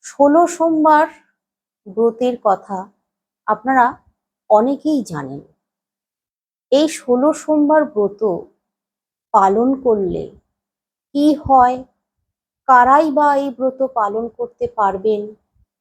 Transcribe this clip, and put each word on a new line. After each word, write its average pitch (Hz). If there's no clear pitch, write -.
ষোলো 294
সোমবার 320
ব্রতের 226
কথা 196
আপনারা 247
অনেকেই 269
জানেন। 143
এই 294
ষোলো 254
সোমবার 302
ব্রত 202
পালন 226
করলে 196
কি 294
হয়, 254
কারাই 269
বা 285
এই 277
ব্রত 262
পালন 220
করতে -
পারবেন, 208